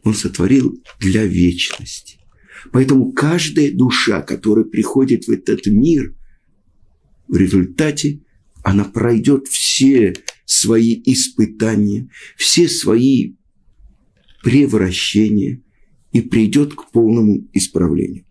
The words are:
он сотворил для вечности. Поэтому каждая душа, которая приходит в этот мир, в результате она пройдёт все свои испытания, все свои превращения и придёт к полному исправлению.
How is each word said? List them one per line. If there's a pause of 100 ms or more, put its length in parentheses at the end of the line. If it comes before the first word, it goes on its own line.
он
сотворил (180)
для
вечности. (520)
Поэтому
каждая
душа,
которая
приходит
в
этот
мир, (1120)
в
результате (400)
она
пройдёт
все (320)
свои
испытания, (280)
все
свои (1080)
превращения (500)
и
придёт
к
полному
исправлению.